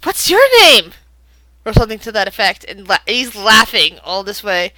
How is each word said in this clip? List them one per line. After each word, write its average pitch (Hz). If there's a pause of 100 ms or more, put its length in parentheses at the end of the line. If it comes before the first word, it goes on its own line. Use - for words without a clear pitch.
What's -
your 370 (200)
name? 226 (720)
Or 220
something 220
to 226
that 208
effect. 190
And 196
la-, 185
he's 240
laughing 208
all 190
this 196
way. 185